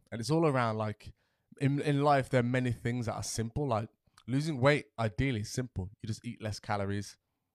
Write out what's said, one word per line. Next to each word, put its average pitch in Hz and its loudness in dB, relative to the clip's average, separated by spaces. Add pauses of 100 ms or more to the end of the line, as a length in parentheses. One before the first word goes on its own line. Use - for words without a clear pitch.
(100)
And 113 -6
it's 107 -4
all 160 6
around, 120 2
like, 107 -6 (480)
in, 143 2
in 143 2
life, 143 4
there 127 4
are 120 2
many 127 0
things 120 -4
that 107 -4
are 107 -8
simple, 117 -6
like 110 -2 (360)
losing 143 -2
weight, 139 4 (120)
ideally, 117 -2
is 107 -8
simple. 101 -6 (100)
You 110 -12
just 107 -8
eat 117 -12
less 104 -8
calories 101 -4 (360)